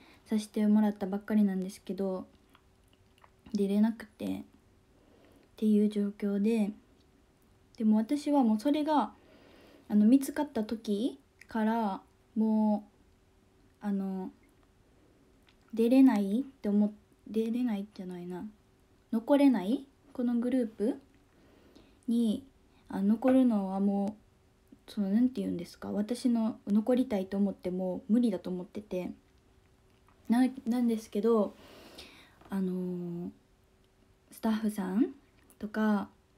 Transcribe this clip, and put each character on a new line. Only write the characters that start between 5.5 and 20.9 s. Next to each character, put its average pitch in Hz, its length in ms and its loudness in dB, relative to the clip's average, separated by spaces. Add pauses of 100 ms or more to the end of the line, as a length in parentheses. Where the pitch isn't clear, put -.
て 220 80 -4
い 214 200 4
う 208 40 2
状 202 280 -2
況 202 240 -2
で、 214 300 0 (1040)
で 226 80 -4
も 214 120 4
私 285 340 -2
は 285 120 6
も 220 120 4
う 214 40 -4
そ 285 120 0
れ 302 120 0
が、 285 280 0 (760)
あ 214 80 -4
の、 208 100 6
見 254 140 6
つ 277 140 -4
か 302 100 -2
っ 285 40 -2
た 226 160 -6
時 220 560 -6 (280)
か 220 180 -4
ら、 220 360 -2 (340)
も 214 520 0 (920)
う、 - 40 -14
あ 208 60 -2
の、 190 400 -6 (1400)
出 226 160 2
れ 269 140 8
な 226 160 6
い 202 220 0
っ - 20 -10
て - 260 -8
思 208 180 4
っ-、 208 40 -4 (360)
出 220 220 -2
れ 240 140 -2
な 226 120 -2
い 196 180 -8
じ 196 100 -14
ゃ - 20 -12
な 180 140 -10
い 175 80 -12
な。 180 180 -10 (680)
残 226 260 2
れ 277 120 6
な 214 140 2
い？ 220 220 -2 (280)
こ 254 100 -6
の 240 120 0
グ 240 160 -2
ル 254 140 0
ー - 20 -6
プ 220 320 -4 (1080)